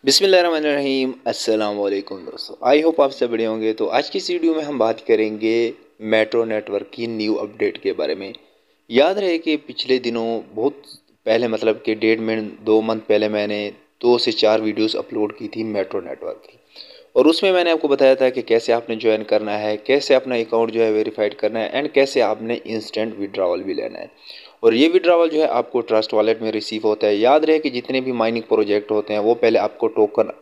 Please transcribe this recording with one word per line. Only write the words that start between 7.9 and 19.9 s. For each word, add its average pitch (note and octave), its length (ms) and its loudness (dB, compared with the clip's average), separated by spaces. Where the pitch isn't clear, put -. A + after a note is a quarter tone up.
बारे D#2+ 220 -4
में। F#2+ 200 -12
याद D3+ 280 4
रहे F3+ 200 -2
कि D#3+ 180 -2
पिछले B2+ 420 -2
दिनों A#2 440 -4
बहुत B2 280 -4
पहले, A2+ 220 2
मतलब A2 380 0
कि A2 80 0
डेढ़ A2+ 260 2
महीने, A2 220 -2
दो A2 380 0
मंथ A2 200 -2
पहले G#2+ 280 2
मैंने G#2 440 -4
दो A#2+ 160 6
से A#2 140 0
चार A2 280 4
वीडियोज़ G#2+ 360 -2
अपलोड G#2+ 420 -4
की G#2+ 100 -10
थी A2+ 160 -8
मेट्रो G2+ 360 -4
नेटवर्क E2+ 500 -12
की, - 80 -20
और B2+ 100 6
उसमें F3 260 2
मैंने F3 180 2
आपको D#3 180 0
बताया C3+ 260 6
था C3 160 2
कि B2+ 120 -6
कैसे A#2 300 2
आपने A#2 240 -2
ज्वाइन A2 260 0
करना G#2 300 -2
है, G#2+ 240 -4
कैसे C#3 380 2